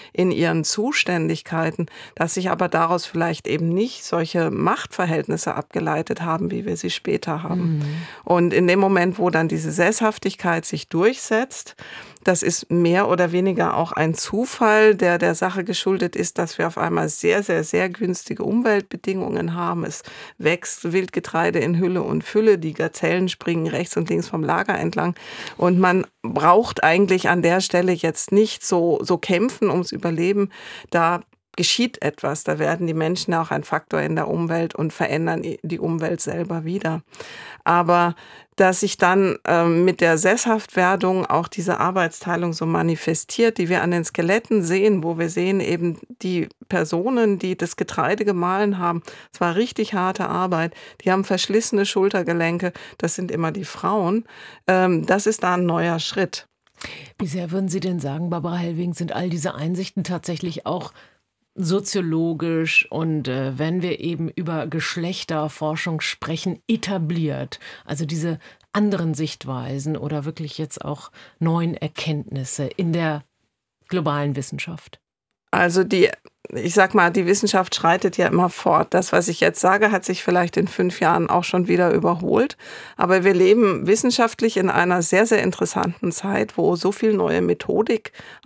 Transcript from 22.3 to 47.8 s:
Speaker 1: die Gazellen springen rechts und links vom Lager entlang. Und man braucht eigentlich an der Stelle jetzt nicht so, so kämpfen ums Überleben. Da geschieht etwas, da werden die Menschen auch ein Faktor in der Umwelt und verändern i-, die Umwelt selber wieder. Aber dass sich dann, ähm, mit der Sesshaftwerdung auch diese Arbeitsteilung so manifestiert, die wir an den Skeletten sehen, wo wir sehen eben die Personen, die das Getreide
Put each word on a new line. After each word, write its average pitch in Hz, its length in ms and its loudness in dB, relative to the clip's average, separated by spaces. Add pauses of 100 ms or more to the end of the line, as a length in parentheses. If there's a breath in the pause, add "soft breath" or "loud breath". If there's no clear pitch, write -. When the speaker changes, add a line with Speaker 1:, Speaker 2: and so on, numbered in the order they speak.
Speaker 1:
die 160 160 -6
Gazellen 175 560 0
springen 165 380 -2
rechts 160 280 -4
und 170 140 0
links 170 180 0
vom 160 160 -4
Lager 180 340 0
entlang. 160 380 -2 (400 loud breath)
Und 180 240 4
man 185 260 4 (160)
braucht 160 640 4
eigentlich 180 460 4
an 170 140 4
der 175 180 4
Stelle 180 320 2
jetzt 165 400 0
nicht 214 320 4
so, 170 380 2
so 180 140 2
kämpfen 202 520 0
ums 175 240 0
Überleben. 185 560 0 (400 loud breath)
Da 170 320 2 (340)
geschieht 240 480 0
etwas, 147 400 -4
da 156 160 -2
werden 165 260 0
die 165 80 -2
Menschen 160 400 -2
auch 165 180 -2
ein 147 120 -2
Faktor 156 380 -4
in 156 140 -2
der 156 120 -2
Umwelt 165 480 -2
und 156 180 -2
verändern 165 500 -2
i-, - 200 -8
die 160 160 -6
Umwelt 160 420 -2
selber 170 440 -4
wieder. 165 360 -4 (640 loud breath)
Aber 175 520 4 (420 loud breath)
dass 185 240 6
sich 202 160 0
dann, 190 480 4
ähm, 170 380 4
mit 180 160 2
der 165 200 4
Sesshaftwerdung 190 1080 2
auch 160 220 0
diese 180 320 -2
Arbeitsteilung 175 760 -2
so 165 140 -4
manifestiert, 165 880 0
die 175 120 0
wir 180 120 2
an 175 80 0
den 170 160 0
Skeletten 202 580 0
sehen, 190 400 2
wo 165 140 -4
wir 143 120 -2
sehen 185 300 0
eben 170 380 -2 (240)
die 180 260 -2 (220)
Personen, 196 720 0
die 185 180 -2
das - 180 -4
Getreide 185 480 -2